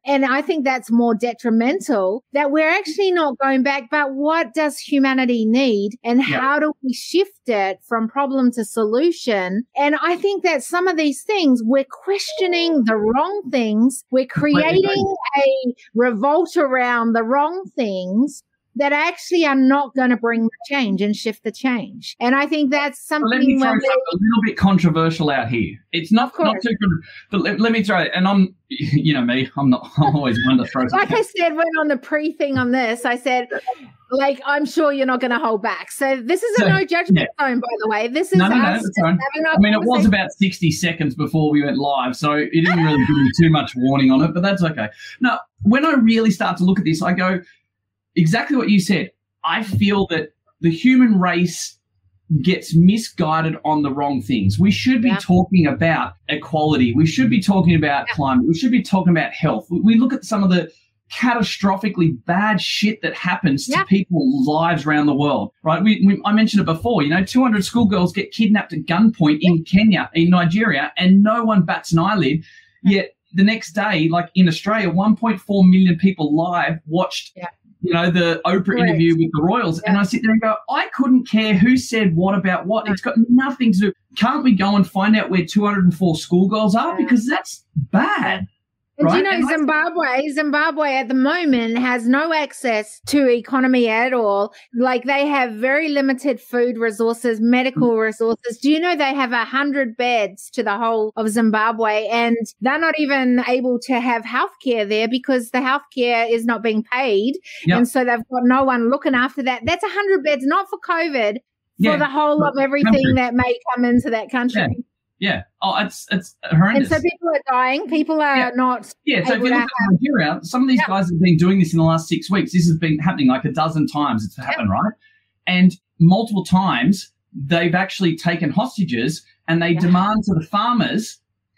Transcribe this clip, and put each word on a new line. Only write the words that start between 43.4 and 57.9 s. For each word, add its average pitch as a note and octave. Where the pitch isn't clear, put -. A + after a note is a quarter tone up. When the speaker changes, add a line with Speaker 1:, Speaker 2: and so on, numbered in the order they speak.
Speaker 2:
much D3
warning C3
on C3+
it, D#3
but F3
that's F#3
okay. D3+
Now, A#3+
when B3
I D#4+
really A3+
start F3+
to F3+
look F#3
at E3
this, D#3
I F3+
go, F#3
exactly F#3
what B3
you G3+
said. F3+
I F3
feel G3
that D#3
the E3+
human A#3+
race F3
gets -
misguided D#3+
on D3+
the C#3+
wrong C#3+
things. G#2
We F#3+
should B3
be B3
Speaker 1:
Yeah. G3
Speaker 2:
talking F3+
about C3+
equality. D3+
We D#3
should A3+
be G3
talking F#3
about D3